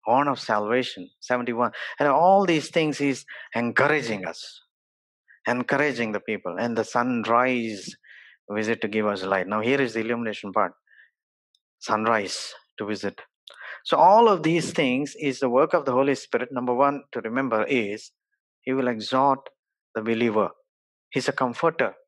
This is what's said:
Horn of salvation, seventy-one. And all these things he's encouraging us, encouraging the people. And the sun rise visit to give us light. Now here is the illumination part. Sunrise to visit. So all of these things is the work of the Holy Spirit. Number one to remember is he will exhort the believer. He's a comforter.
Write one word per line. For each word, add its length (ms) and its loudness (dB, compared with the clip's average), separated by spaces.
Horn 220 4
of 120 -2
salvation, 680 -2
seventy-one. 520 -2
And 100 2
all 380 6
these 240 0
things 280 0
he's 260 -2
encouraging 720 0
us, 140 -12
encouraging 680 -2
the 80 -4
people. 380 -8
And 180 -2
the 80 0
sun 440 -2
rise 680 0
visit 320 -2
to 60 -4
give 180 -2
us 160 -2
light. 240 0
Now 140 -2
here 200 2
is 140 -2
the 60 -2
illumination 520 -6
part. 200 0
Sunrise 760 -2
to 80 -6
visit. 340 -6
So 140 2
all 300 8
of 140 2
these 300 0
things 480 0
is 200 -2
the 100 0
work 240 4
of 100 2
the 80 0
Holy 220 2
Spirit. 360 -4
Number 240 -2
one 280 2
to 80 -6
remember 440 -2
is 480 -4
he 100 -6
will 160 -2
exhort 520 0
the 60 -4
believer. 500 0
He's 180 -2
a 40 0
comforter. 640 0